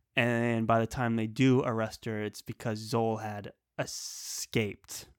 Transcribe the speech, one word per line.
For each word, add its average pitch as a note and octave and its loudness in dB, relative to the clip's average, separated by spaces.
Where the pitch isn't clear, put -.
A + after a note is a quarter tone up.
And A#2 2
by A2+ 6
the A2+ 2
time A#2 0
they A2 0
do B2+ 6
arrest A2+ -2
her, G#2+ -4
it's G#2+ -6
because A2+ -6
Zoll A2+ 0
had G#2 -8
escaped, - -6